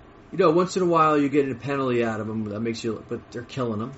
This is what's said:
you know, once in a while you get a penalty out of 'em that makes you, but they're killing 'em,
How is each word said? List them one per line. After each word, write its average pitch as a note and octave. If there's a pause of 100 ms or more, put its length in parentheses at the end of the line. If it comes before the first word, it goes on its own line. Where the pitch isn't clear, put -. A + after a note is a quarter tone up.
(320)
you E3
know, F3+
once F3+
in F#3
a F3+
while D#3
you C#3+
get C#3
a B2
penalty B2+
out A2
of G#2+
'em A2
that G#2
makes A2+
you, A2
but A2+
they're A#2+
killing A#2
'em, C3+